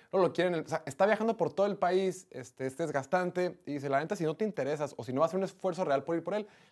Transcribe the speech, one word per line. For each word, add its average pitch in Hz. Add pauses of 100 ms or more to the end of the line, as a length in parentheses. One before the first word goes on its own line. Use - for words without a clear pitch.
(120)
luego 180
lo 185
quieren, 180 (100)
o -
sea, -
está 190
viajando 220
por 160
todo 196
el 202
país, 185
este, -
es 131
desgastante, 175
y 143
dice, 143
"La 139
neta, 165
si 170
no 156
te 214
interesas, 147
o 139
si 131
no 135
vas 160
a -
hacer 185
un 190
esfuerzo 180
real 139
por 165
ir 165
por 185
él, 208 (240)